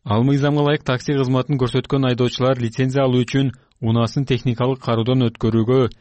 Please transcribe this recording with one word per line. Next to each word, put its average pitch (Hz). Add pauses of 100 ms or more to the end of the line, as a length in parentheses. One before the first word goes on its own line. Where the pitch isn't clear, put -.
Ал 110
мыйзамга 143
ылайык, 147
такси 131
кызматын 131
көрсөткөн 127
айдоочулар 123
лицензия 131
алуу 127
үчүн 135 (280)
унаасын 117
техникалык 123
кароодон 117
өткөрүүгө, 113 (120)